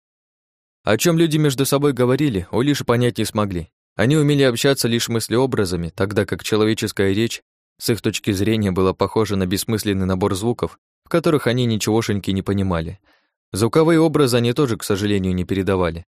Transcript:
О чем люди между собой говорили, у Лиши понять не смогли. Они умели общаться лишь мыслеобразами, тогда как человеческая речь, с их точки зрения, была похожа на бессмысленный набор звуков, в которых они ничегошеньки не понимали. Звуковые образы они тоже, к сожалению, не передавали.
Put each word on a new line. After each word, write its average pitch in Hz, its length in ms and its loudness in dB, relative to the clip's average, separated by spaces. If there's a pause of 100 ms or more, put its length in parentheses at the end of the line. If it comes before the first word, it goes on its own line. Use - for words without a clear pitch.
(840)
О 214 140 2
чем 170 200 0
люди 160 200 2
между 139 280 0
собой 143 280 2
говорили, 123 580 0
у 104 100 0
Лиши 143 240 0
понять 120 320 2
не 110 80 -2
смогли. 95 440 -4 (260)
Они 123 200 2
умели 147 280 2
общаться 131 440 2
лишь 117 220 -2
мыслеобразами, 110 840 -2
тогда 101 320 0
как - 180 -6
человеческая 107 680 0
речь, 113 280 -2 (380)
с - 100 -4
их 117 120 -2
точки 110 300 -2
зрения, 104 400 0
была 92 220 2
похожа 101 420 0
на 95 100 0
бессмысленный 98 600 -2
набор 95 300 0
звуков, 107 440 -4 (240)
в - 60 -20
которых 165 380 0
они 123 180 0
ничегошеньки 107 680 0
не 95 100 -2
понимали. 92 580 -2 (520)
Звуковые 156 480 2
образы 147 380 2
они 120 160 2
тоже, 120 240 0
к - 60 -14
сожалению, 98 500 0
не 90 100 -2
передавали. 90 640 -2 (140)